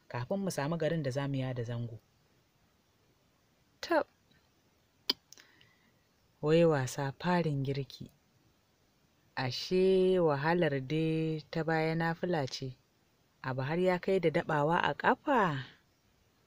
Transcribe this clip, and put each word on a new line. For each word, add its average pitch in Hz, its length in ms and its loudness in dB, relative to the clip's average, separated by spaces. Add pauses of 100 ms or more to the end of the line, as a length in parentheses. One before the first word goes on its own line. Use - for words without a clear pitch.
kafin 127 320 -6
mu 190 120 -4
samu 151 260 -4
garin 160 260 -2
da 135 80 -2
za 139 160 -4
mu 139 80 -4
yada 127 280 -4
zango. 117 360 -8 (1800)
Tab! - 240 2 (2250)
Wai 160 240 6
wasa 139 540 0
farin 160 440 0
girki. 135 480 -6 (1200)
Ashe 185 840 2
wahalar 151 680 2
dai 160 640 -2
ta 160 120 -4
baya 160 320 0
nafila 165 520 -2
ce. - 300 -10 (680)
Abu 131 180 -4
har 151 180 -2
ya 180 200 2
kai 190 200 0
da 170 100 2
daɓawa 156 520 2
a 147 120 2
ƙafa? 196 680 0 (840)